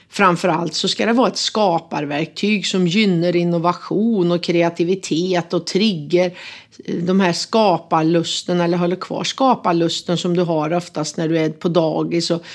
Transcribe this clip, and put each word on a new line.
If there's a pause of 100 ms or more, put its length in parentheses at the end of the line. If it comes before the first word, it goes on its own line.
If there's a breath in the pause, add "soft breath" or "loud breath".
framförallt
så
ska
det
vara
ett
skaparverktyg
som
gynnar
innovation
och
kreativitet
och
trigger (680 loud breath)
de
här
skaparlusten,
eller
håller
kvar
skaparlusten
som
du
har
oftast
när
du
är
på
dagis
och (100)